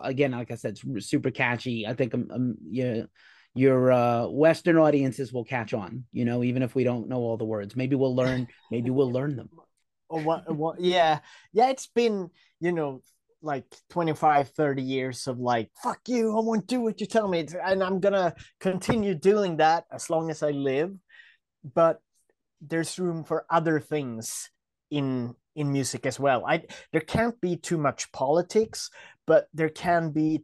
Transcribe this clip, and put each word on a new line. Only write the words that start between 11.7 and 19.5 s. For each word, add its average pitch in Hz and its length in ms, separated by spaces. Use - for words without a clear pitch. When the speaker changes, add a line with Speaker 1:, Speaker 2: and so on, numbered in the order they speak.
Speaker 2:
been, 208 420
you 170 120
know, 143 300
like, 175 240
twenty-five, 165 580
thirty 139 320
years 131 460
of, 123 120
like, 120 320
"Fuck - 260
you, 226 220
I 214 100
won't 220 260
do 247 140
what 220 180
you 214 80
tell 220 220
me." 165 180
And 190 220
I'm 190 160
gonna 190 340
continue 196 560
doing 185 440